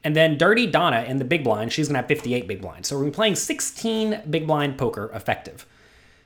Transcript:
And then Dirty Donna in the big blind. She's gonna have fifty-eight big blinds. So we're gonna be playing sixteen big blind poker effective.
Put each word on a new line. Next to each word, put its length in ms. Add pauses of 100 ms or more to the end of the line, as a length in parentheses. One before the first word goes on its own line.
And 100
then 240
Dirty 300
Donna 360
in 140
the 60
big 220
blind. 260
She's 160
gonna 120
have 100
fifty-eight 360
big 160
blinds. 280
So 80
we're 60
gonna 80
be 40
playing 200
sixteen 920
big 160
blind 320
poker 360
effective. 520 (600)